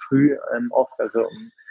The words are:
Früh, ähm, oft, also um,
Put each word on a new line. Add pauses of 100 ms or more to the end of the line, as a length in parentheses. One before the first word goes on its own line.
Früh, (200)
ähm,
oft,
also
um, (200)